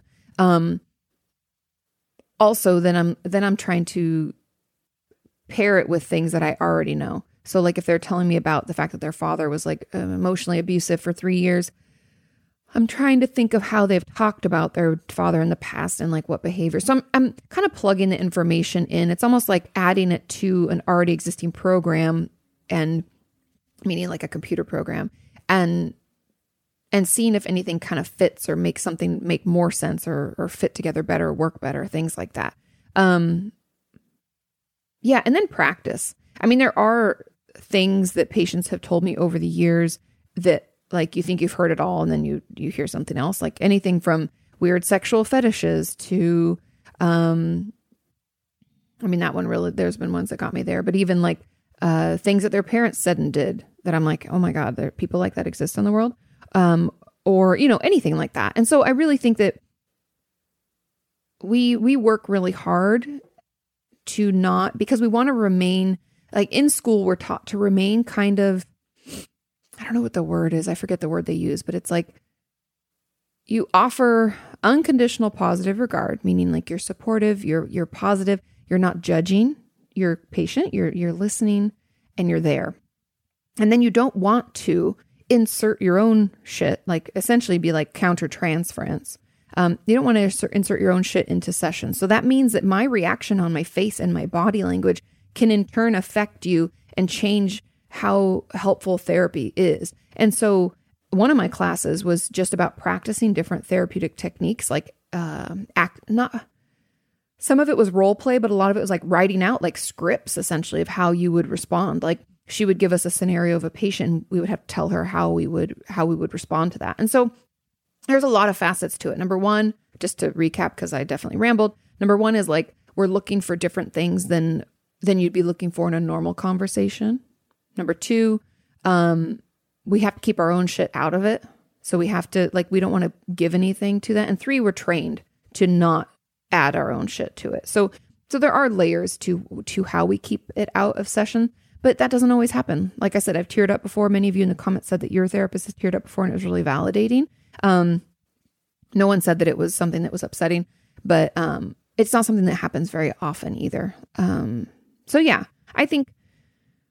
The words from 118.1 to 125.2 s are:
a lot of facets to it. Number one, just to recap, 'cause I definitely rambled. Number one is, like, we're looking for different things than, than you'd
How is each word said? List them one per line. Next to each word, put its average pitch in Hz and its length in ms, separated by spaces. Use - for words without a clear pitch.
a 285 40
lot 208 220
of 202 80
facets 175 420
to - 120
it. - 80
Number 185 180
one, 208 380
just - 200
to - 120
recap, 165 440
'cause 170 180
I 135 100
definitely - 340
rambled. 214 380
Number 202 180
one 220 180
is, 208 140
like, 156 240
we're 196 100
looking 196 340
for 180 160
different 175 380
things 175 360
than, 165 360
than 190 180
you'd 175 120